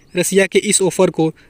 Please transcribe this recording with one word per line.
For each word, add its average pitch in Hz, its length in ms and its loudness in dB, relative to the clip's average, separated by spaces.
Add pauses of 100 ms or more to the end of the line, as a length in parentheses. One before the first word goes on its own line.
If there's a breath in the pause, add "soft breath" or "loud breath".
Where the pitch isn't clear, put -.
(160)
रसिया 185 300 0
के 196 120 0
इस 196 240 -2
ऑफर 180 280 0
को 160 220 -2 (160 soft breath)